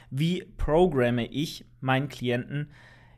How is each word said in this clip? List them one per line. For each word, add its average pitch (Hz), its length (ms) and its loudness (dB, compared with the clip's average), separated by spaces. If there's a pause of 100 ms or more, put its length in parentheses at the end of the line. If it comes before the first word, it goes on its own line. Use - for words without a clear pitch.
wie 165 340 -2 (140)
programme 135 680 2
ich - 380 -6 (160)
meinen 131 300 0
Klienten, 127 640 -4 (460)